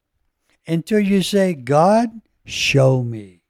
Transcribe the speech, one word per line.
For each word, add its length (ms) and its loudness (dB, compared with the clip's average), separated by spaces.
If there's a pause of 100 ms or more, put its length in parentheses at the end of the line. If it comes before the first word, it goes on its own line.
(680)
until 320 -2
you 240 0
say, 320 0
"God, 640 0 (240)
show 560 0
me 480 -10